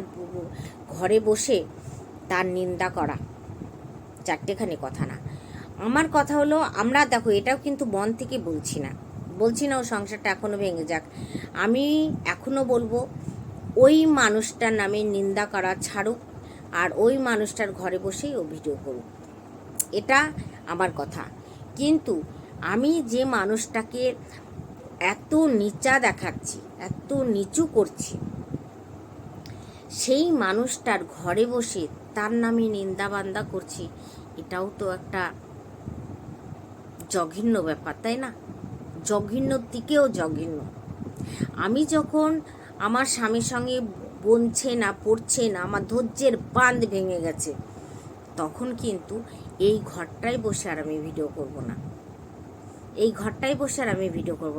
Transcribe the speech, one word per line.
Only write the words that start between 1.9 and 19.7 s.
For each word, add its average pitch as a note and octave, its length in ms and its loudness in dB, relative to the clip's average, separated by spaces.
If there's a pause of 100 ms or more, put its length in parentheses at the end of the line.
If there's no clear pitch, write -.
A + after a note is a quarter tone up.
তার F#3 160 2 (100)
নিন্দা F3+ 400 0
করা, D#3 200 0 (1080)
চারটেখানি G3+ 580 -2
কথা - 260 -4
না। - 60 -8 (680)
আমার C#4+ 200 4 (100)
কথা C#4+ 240 4
হলো, D4 160 6 (240)
আমরা B3+ 200 6 (120)
দেখো, A#3 160 4 (100)
এটাও B3 260 2
কিন্তু C#4 200 -2 (100)
মন G3 140 2 (120)
থেকে C4 160 -4 (120)
বলছি D#3 360 -4
না, C3+ 60 -6 (520)
বলছি A#3 260 4
না C4+ 120 2
ও - 20 0 (100)
সংসারটা G3+ 440 -2
এখনও G#3 260 -2
ভেঙে E3+ 280 0
যাক। D#3+ 140 0 (600)
আমি A#3+ 200 4 (500)
এখনও C4+ 280 0 (100)
বলবো, A#3 260 2 (880)
ওই D4 120 12 (240)
মানুষটার A3 600 4
নামে G3+ 200 2 (140)
নিন্দা G3 300 2 (100)
করা F#3 180 4 (140)
ছাড়ুক, G#3+ 320 0 (600)
আর F#3 80 4 (160)
ওই A#3+ 100 8 (140)
মানুষটার G#3 420 0 (100)
ঘরে F3+ 260 0
বসেই G3 340 -4
ও - 20 -2 (100)
ভিডিও D3+ 320 -4
করুক, B2 220 -8 (920)